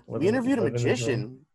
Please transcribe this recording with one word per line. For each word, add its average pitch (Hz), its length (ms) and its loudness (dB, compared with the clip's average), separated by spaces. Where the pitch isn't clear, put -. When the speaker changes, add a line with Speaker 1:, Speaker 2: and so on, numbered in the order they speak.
Speaker 1:
Living, 120 160 0
Speaker 2:
We - 20 4
interviewed 247 320 2
a 202 40 0
Speaker 1:
living 135 100 0
the 120 60 -2
dream. 120 120 2
Speaker 2:
magician. 127 640 -2